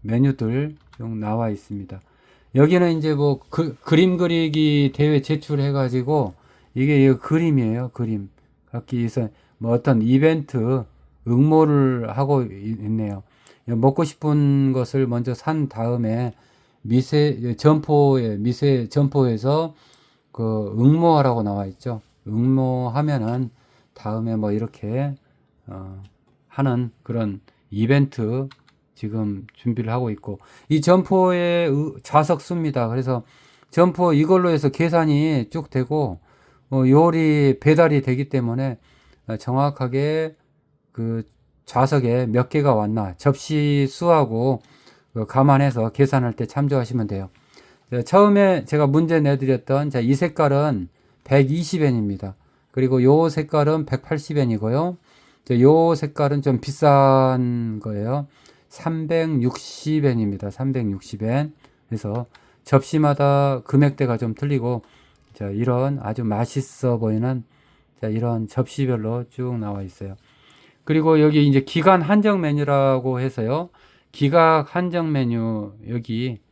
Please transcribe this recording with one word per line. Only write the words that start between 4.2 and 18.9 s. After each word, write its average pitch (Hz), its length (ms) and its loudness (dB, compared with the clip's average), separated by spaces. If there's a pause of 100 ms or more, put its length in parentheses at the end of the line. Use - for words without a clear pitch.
대회 147 260 2
제출해가지고, 139 1120 -2 (400)
이게 135 320 4
이 135 80 6
그림이에요, 127 800 0
그림. 107 380 -6 (400)
각기 120 320 -6
있어-, 113 260 -4 (300)
뭐 113 140 -2
어떤 120 280 2
이벤트 131 840 0 (440)
응모를 131 920 2
하고 139 240 0
있-, 104 380 -8
있네요. 104 420 -6 (460)
먹고 131 380 2
싶은 143 680 0
것을 131 320 -2
먼저 120 300 -4
산 156 340 -4
다음에 117 640 -4 (480)
미세, 127 760 0
점포에, 143 800 2
미세 120 500 0
점포에서 139 880 0 (560)